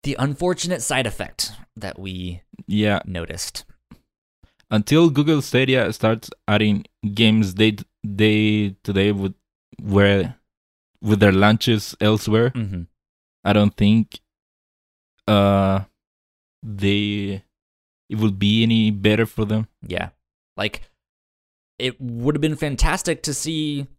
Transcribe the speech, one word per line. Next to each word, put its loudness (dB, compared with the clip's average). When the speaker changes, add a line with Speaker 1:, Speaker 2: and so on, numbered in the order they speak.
Speaker 1:
the -4
unfortunate -4
side -2
effect -8
that -12
we -10
Speaker 2:
Yeah. 0
Speaker 1:
noticed. -10
Speaker 2:
Until 4
Google 2
Stadia 0
starts -2
adding 2
games 2
day, 2
day 0
to -6
day 2
with, -4
where, 2
with 2
their 8
launches 2
elsewhere, 2
Speaker 1:
Mm-hmm. -6
Speaker 2:
I 2
don't 4
think, 2
uh, 4
they, -2
it -6
will 2
be 2
any 4
better 0
for -4
them. -2
Speaker 1:
Yeah. -8
Like, -6
it -4
would -4
have -2
been -2
fantastic -2
to -6
see -4